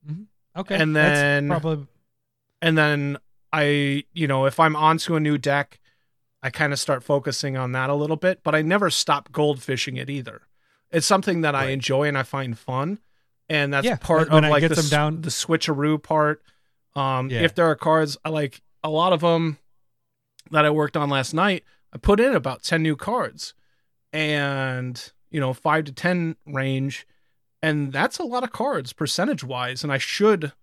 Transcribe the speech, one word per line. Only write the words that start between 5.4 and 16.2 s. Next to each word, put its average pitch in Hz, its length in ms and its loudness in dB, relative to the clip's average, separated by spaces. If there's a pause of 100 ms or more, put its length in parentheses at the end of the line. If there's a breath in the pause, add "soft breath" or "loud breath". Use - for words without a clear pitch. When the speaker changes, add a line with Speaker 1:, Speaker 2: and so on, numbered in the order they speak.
Speaker 2:
I 131 80 -4
kinda 143 260 -2
start 131 260 -2
focusing 143 540 -2
on 127 160 -4
that 131 160 -2
a 143 60 0
little 151 220 -2
bit, 180 260 -2
but 151 120 0
I 156 60 4
never 175 300 2
stop - 420 0
goldfishing 139 680 -2
it 131 120 -10
either. 123 320 -10 (480)
It's 165 160 0
something 196 340 2
that 147 140 2
I 135 120 0
Speaker 1:
Right. 131 40 -2
Speaker 2:
enjoy 139 380 0
and 139 100 -2
I 131 40 -2
find 127 360 -6
fun. 143 400 -6 (500)
And 143 240 0
that's 143 140 0
Speaker 1:
Yeah, 247 100 0
Speaker 2:
part 160 340 2
Speaker 1:
when 156 140 8
Speaker 2:
of, 151 40 4
Speaker 1:
I - 20 2
Speaker 2:
like, 147 100 6
Speaker 1:
get 160 100 4
Speaker 2:
the 156 40 2
Speaker 1:
them 156 100 2
Speaker 2:
s-, 143 60 -2
Speaker 1:
down 151 320 0
Speaker 2:
the 156 80 -6
switcheroo 151 720 -2
part. 151 400 0 (520)